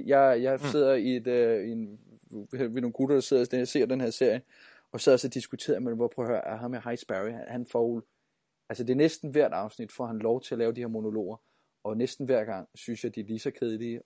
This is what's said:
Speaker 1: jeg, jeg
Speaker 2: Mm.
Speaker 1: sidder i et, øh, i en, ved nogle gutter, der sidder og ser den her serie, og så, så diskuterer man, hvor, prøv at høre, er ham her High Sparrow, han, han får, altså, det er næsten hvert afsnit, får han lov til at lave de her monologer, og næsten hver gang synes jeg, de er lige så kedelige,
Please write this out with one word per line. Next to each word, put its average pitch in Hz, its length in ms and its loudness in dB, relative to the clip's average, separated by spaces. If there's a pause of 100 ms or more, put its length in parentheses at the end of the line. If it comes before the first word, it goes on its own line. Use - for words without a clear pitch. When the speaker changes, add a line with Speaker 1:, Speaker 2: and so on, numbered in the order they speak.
Speaker 1:
jeg, 135 360 6
jeg 131 200 0
Speaker 2:
Mm. 143 60 -2
Speaker 1:
sidder 135 260 4
i 127 220 2
et, 120 120 -4
øh, 117 400 2
i 117 40 -6
en, 110 280 -8 (520)
ved 127 180 -2 (120)
nogle 120 120 -2
gutter, 135 220 2
der 131 60 6
sidder 123 400 2
og 123 60 -2
ser 127 180 2
den 131 160 0
her 117 80 0
serie, 120 320 2 (500)
og 107 100 -8
så, 131 160 8
så 135 100 -2
diskuterer 127 520 -4
man, 120 160 -2
hvor, 117 200 0
prøv 123 100 -4
at 120 60 -2
høre, - 160 -2
er 110 100 -6
ham 123 160 -8
her 117 160 -8
High 120 80 -4
Sparrow, 101 340 -4
han, 117 160 -12
han 123 240 -8
får, 117 300 0 (680)
altså, 117 140 -6
det 120 80 0
er 127 60 2
næsten 156 340 2
hvert 143 220 4
afsnit, 104 380 -6
får 127 140 -8
han 113 140 -6
lov 117 220 2
til - 140 -8
at 113 40 -4
lave 117 140 2
de 120 80 -8
her 120 60 -6
monologer, 110 500 -6 (460)
og 107 140 -6
næsten 131 280 -4
hver 123 200 2
gang 95 300 -8
synes - 280 -8
jeg, 113 120 -6
de 113 60 -8
er 101 40 -12
lige 110 140 -6
så 135 120 -6
kedelige, 117 540 -6